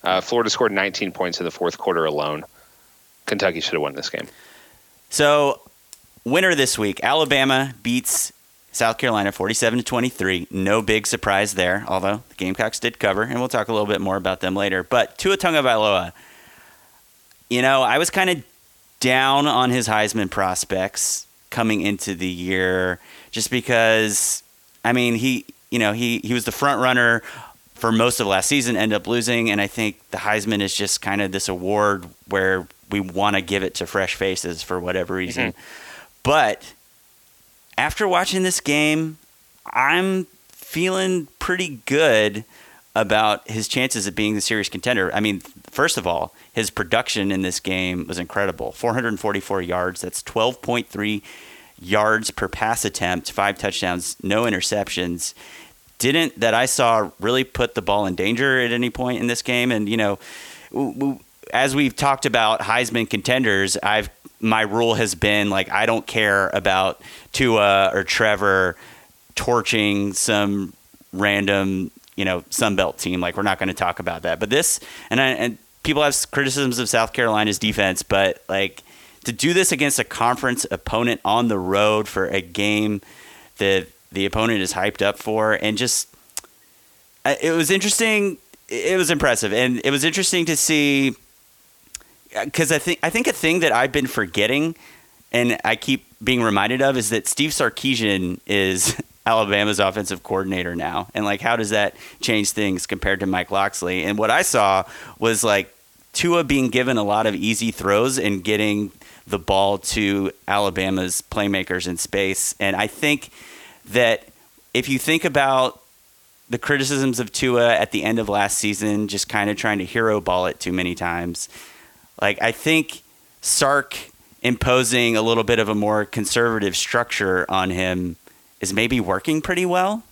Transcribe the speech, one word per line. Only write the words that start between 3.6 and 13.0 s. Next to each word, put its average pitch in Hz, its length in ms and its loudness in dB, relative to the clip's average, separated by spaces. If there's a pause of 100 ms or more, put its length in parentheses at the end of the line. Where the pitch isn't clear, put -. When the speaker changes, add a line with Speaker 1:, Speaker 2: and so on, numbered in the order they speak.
Speaker 1:
should - 140 -4
have 76 80 0
won 71 120 -4
this 69 160 -8
game. - 160 -10 (840)
Speaker 2:
So, 147 500 4 (640)
winner 170 320 2
this 131 200 2
week, 104 280 -2
Alabama 135 720 2 (100)
beats - 480 -2 (400)
South 113 260 2
Carolina 107 320 0
forty-seven 113 480 0
to 117 60 -2
twenty-three. 95 680 -2
No 98 320 0
big 107 240 0
surprise 101 480 0
there, 92 320 0
although 95 440 -2
the - 40 -20
Gamecocks 95 460 -4
did 117 180 -4
cover, 101 240 0